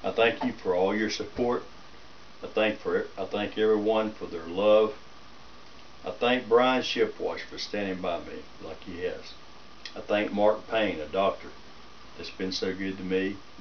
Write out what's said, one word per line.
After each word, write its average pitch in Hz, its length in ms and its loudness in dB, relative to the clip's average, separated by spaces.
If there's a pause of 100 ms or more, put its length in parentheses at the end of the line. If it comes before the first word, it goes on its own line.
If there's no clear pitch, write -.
I 95 80 -2
thank 117 320 4
you 123 80 2
for 95 240 0
all 98 200 4
your 107 160 0
support. 120 520 0 (800)
I - 40 -6
thank 107 320 2
for, 95 260 2 (120)
I 95 80 -4
thank 104 320 -2
everyone 107 560 4
for 92 120 -10
their 82 220 -8
love. 104 480 6 (1080)
I - 60 -6
thank 120 400 2
Brian 127 320 6
Shipwash - 600 0
for - 180 -12
standing 95 420 -4
by 87 180 -2
me 78 220 -10 (220)
like 80 200 -10
he 87 180 -8
has. - 320 -6 (600)
I 113 40 -10
thank 104 340 0
Mark 104 340 4
Payne, 104 320 0
a 76 60 -4
doctor 92 440 0 (680)
that's 85 140 -8
been 92 200 -4
so 95 220 -2
good 95 240 -4
to 92 60 -8
me. 95 340 0 (240)